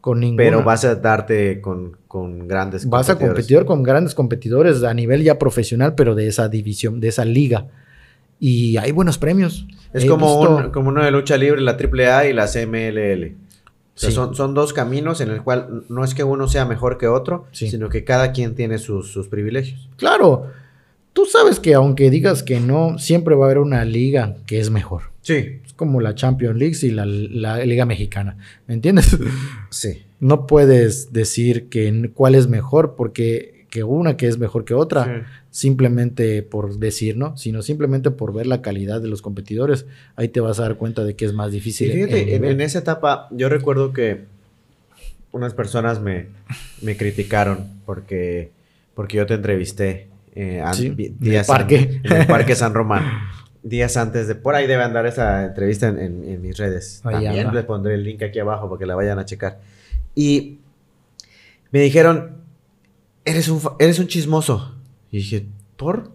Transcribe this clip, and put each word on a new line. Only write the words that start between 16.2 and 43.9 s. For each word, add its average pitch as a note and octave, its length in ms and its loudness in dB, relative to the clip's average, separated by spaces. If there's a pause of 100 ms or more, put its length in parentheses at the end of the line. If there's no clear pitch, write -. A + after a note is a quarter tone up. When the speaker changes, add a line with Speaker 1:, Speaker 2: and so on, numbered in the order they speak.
Speaker 2:
uno C3+ 240 0
sea C3+ 160 2
mejor B2 320 -2
que A#2+ 100 -2
otro, C3+ 460 0
Speaker 1:
Sí. A2 160 -6
Speaker 2:
sino A2 180 -6
que G#2+ 160 -4
cada C3 300 0
quien A#2+ 200 -4
tiene A2+ 240 -4
sus, G2+ 320 -6
sus G2 200 -10
privilegios. A2 680 -6
Speaker 1:
Claro. D#3+ 520 2 (680)
Tú G4 120 4
sabes A4 360 4
que D#3 140 6
aunque C3+ 340 6
digas C3+ 340 2
que B2+ 160 -2
no, D#3+ 400 2
siempre E3 360 2
va C#3 100 6
a - 20 6
haber C3+ 120 4
una C3+ 260 2
liga A#2 500 0 (120)
que G#2+ 120 -2
es G#2+ 100 0
mejor. F#2 340 -2 (180)
Speaker 2:
Sí. C3+ 440 -4
Speaker 1:
Es - 120 -20
como C3+ 240 0
la G#2+ 120 0
Champions B2+ 440 0
League D#3+ 240 0
y B2+ 100 2
la, G#2 140 -2
la G#2+ 580 -4
Liga B2 220 2
Mexicana, G2+ 520 -4 (300)
¿me A#2 60 -6
entiendes? D#3+ 440 2 (260)
<laughs> B2 260 -14
Speaker 2:
Sí. - 340 -10 (160)
Speaker 1:
No C3+ 260 2
puedes C3 680 4
decir A#2 560 -2
que A2 180 -2
n-, A2 220 -2
cuál C3 260 4
es C3 140 6
mejor, C#3 480 2
porque A2+ 560 -4 (160)
que A2 140 -6
una D3 320 0
que B2+ 120 0
es A#2 100 0
mejor A#2 260 -4
que A#2 100 -4
otra, C#3 320 2
Speaker 2:
Sí. B2 60 -4 (400)
Speaker 1:
simplemente A#2+ 920 0
por G#2 360 -6
decir, A2 380 -4
¿no? D3 180 -6
Sino A2 260 -6
simplemente C#3 480 -2
por G#2+ 240 -6
ver A#2 140 -4
la B2+ 140 -2
calidad G2+ 400 -6
de A2+ 80 -6
los G2+ 120 -8
competidores, A2+ 640 -4 (300)
ahí A#2 140 -4
te - 100 -2
vas A2 200 -2
a A2+ 40 -2
dar A2 140 -2
cuenta A2+ 260 -6
de G#2 140 -4
que A2 80 -4
es G#2 80 -2
más G#2 180 -4
difícil G#2 380 -4
Speaker 2:
Y - 40 -2
fíjate, G3+ 300 0
Speaker 1:
el G2 60 -2
Speaker 2:
en, - 60 0
Speaker 1:
nivel. C3+ 180 0
Speaker 2:
en C#3 80 0
esa D3+ 180 -2
etapa, D#3 520 -2
yo B2+ 180 -2
recuerdo C3+ 420 0